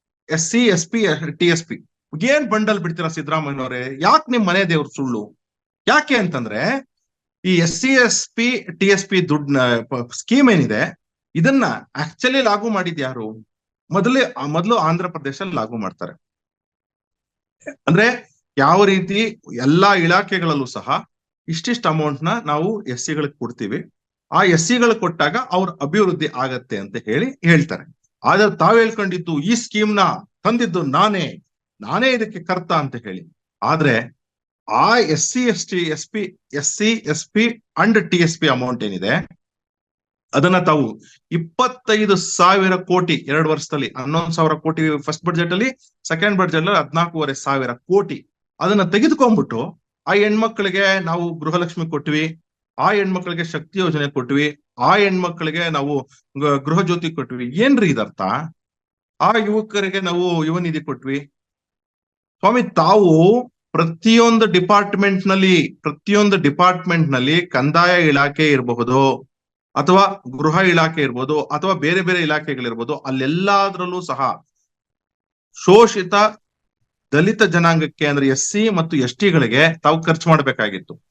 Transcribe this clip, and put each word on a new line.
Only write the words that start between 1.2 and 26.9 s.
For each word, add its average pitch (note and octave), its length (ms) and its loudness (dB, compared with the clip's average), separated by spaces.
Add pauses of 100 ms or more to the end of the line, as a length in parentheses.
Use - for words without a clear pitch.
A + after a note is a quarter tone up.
ಟಿ - 160 -2
ಎಸ್ E3 180 0
ಪಿ, - 100 -12 (480)
ಏನ್ C#4 260 2
ಬಂಡಲ್ G#3+ 300 0
ಬಿಡ್ತೀರಾ E3 280 -6
ಸಿದ್ದರಾಮಯ್ಯನವರೇ? C#3 920 -6
ಯಾಕೆ B3 300 2
ನಿಮ್ A3+ 160 0
ಮನೆ F#3 160 2
ದೇವ್ರು D#3+ 260 0
ಸುಳ್ಳು? A#2+ 460 -6 (520)
ಯಾಕೆ C#4 280 2
ಅಂತಂದ್ರೆ, D3+ 720 -2 (580)
ಈ F#3 120 2
ಎಸ್ E3 240 0
ಸಿ B3+ 60 -2
ಎಸ್ B3+ 420 2
ಪಿ, A#3+ 360 -2 (140)
ಟಿ G3 80 2
ಎಸ್ G3 180 2
ಪಿ F3+ 240 0
ದುಡ್ಡನ್ನ, C#3 520 0
ಪ-, A#2+ 320 -8
ಸ್ಕೀಮ್ C4 360 4
ಏನಿದೆ, C3 480 0 (380)
ಇದನ್ನ B3 280 2 (160)
actually B3+ 640 -4
ಲಾಗು G#3 260 0
ಮಾಡಿದ್ F3+ 300 -4
ಯಾರು? A2+ 540 -10 (380)
ಮೊದಲೇ, A#3 460 2
ಆ, - 80 -8
ಮೊದಲು F3 300 0
ಆಂಧ್ರ E3+ 320 0
ಪ್ರದೇಶದಲ್ಲಿ E3 480 -8
ಲಾಗು A#2 220 -6
ಮಾಡ್ತಾರೆ. F2+ 360 -10 (1700)
ಅಂದ್ರೆ A3+ 500 0 (200)
ಯಾವ E3 280 4
ರೀತಿ G3 560 0 (120)
ಎಲ್ಲಾ D#3+ 400 4
ಇಲಾಖೆಗಳಲ್ಲೂ F3 720 0
ಸಹ C3+ 400 -6 (420)
ಇಷ್ಟಿಷ್ಟು G#3 420 -4
ಅಮೌಂಟ್ D3+ 340 -2
ನ E3 40 -2 (180)
ನಾವು E3 380 -4
ಎಸ್ B2 220 -8
ಸಿಗಳಿಗೆ D3+ 280 -6
ಕೊಡ್ತೀವಿ, A#2+ 560 -10 (420)
ಆ E3+ 120 2
ಎಸ್ E3+ 240 2
ಸಿಗಳಿಗೆ A#3 320 2
ಕೊಟ್ಟಾಗ E3 360 -2 (160)
ಅವ್ರ F#3 180 0 (120)
ಅಭಿವೃದ್ಧಿ D#3 540 0
ಆಗತ್ತೆ B2+ 420 -6
ಅಂತ G2 180 -10 (100)